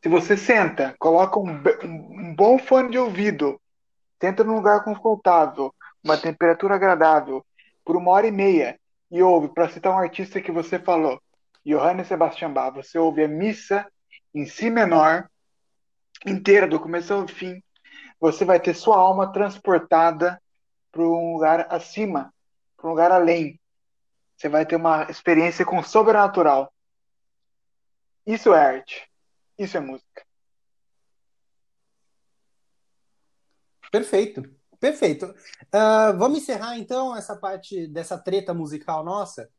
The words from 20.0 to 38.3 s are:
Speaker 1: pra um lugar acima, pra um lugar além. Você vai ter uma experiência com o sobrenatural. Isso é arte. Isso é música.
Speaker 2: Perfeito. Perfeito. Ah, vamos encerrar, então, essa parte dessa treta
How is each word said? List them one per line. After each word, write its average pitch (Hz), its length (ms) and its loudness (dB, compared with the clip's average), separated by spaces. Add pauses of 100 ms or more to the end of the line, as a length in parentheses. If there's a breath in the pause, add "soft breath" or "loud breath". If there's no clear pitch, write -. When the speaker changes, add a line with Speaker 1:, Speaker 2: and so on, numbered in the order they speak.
Speaker 1:
pra 165 100 -6
um 170 320 -2
lugar 165 400 2
acima, 175 600 -8 (420)
pra - 120 -12
um - 20 -6
lugar 165 220 2
além. 170 460 2 (800)
Você 156 120 -8
vai 156 160 0
ter 170 100 -4
uma 160 340 -2
experiência 165 560 0
com 180 140 -4
o 156 40 -8
sobrenatural. 196 880 2 (1600)
Isso 220 260 2
é 160 60 8
arte. 135 500 -2 (480)
Isso 196 200 -8
é - 20 -2
música. 131 460 -14 (3750)
Speaker 2:
Perfeito. 202 520 -2 (360)
Perfeito. 196 540 -2 (380 loud breath)
Ah, 214 400 4
vamos 254 280 0
encerrar, 233 380 -10
então, 247 380 -8
essa 208 200 -14
parte 190 520 -12
dessa 165 300 -12
treta 190 360 -6